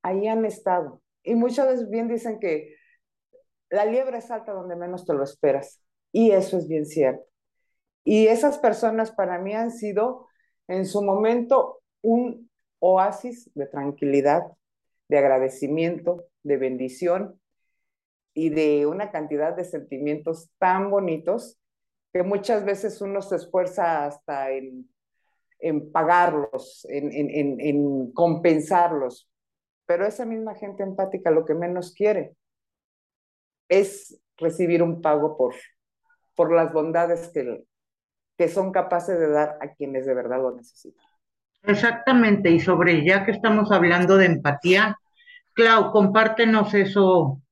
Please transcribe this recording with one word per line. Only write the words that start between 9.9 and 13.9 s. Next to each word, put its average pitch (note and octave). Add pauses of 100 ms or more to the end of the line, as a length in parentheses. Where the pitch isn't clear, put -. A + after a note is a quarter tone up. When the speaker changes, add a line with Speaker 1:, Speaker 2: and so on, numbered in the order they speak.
Speaker 1:
en F#3
su G3+
momento A3+ (200)
un A#3 (300)
oasis F#3+
de C#3+
tranquilidad, C#3+ (680)